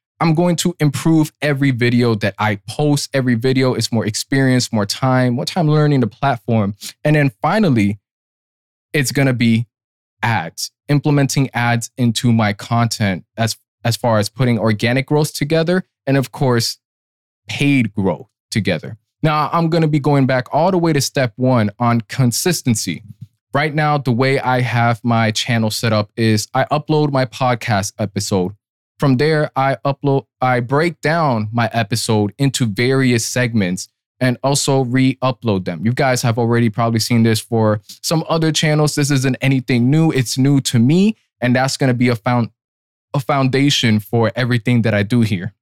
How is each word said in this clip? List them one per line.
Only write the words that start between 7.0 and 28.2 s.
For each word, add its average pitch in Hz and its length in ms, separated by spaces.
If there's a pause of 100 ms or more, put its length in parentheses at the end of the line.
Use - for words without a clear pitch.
And 151 140
then 143 140 (100)
finally, 139 580 (920)
it's 143 180
gonna 135 220
be 117 340 (560)
ads, 95 480 (160)
implementing 143 680
ads 120 440
into 120 340
my 107 220
content 110 720 (100)
as, 226 220 (260)
as 226 140
far 113 200
as 101 120
putting 123 280
organic 113 480
growth 151 280
together 160 500 (240)
and, 135 80
of 131 160
course, 120 460 (720)
paid 139 440
growth 92 360 (220)
together. 95 460 (240)
Now, 151 300
I'm 165 180
gonna 160 200
be 151 100
going 139 280
back 127 220
all 160 220
the 185 60
way 165 160
to 139 80
step 127 340
one 123 420
on 117 220
consistency. - 1040 (500)
Right 147 220
now, 151 220
the 131 160
way 131 260
I 127 220
have 117 420
my 113 280
channel 110 400
set 117 200
up 107 240
is 110 380
I 131 180
upload 151 400
my 131 140
podcast 117 760
episode. 95 560 (420)